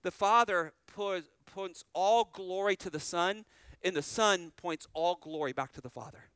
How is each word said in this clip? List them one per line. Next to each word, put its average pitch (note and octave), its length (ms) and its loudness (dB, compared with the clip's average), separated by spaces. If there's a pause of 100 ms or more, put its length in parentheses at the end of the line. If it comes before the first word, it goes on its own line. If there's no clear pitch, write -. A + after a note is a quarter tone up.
The F3+ 80 -4
Father G3+ 600 2 (200)
pu-, G3 300 -4 (240)
points F#3+ 360 -12 (100)
all G3+ 380 4
glory F#3+ 440 -2
to F#3 160 -10
the D3+ 80 -6
Son, F#3 460 -2 (360)
and F3+ 140 -2
the C#3+ 80 -2
Son F#3+ 540 2
points E3+ 360 -6
all E3+ 220 0
glory D3+ 380 -6
back C3+ 180 -6
to - 100 -16
the - 80 -14
Father. - 360 -16 (100)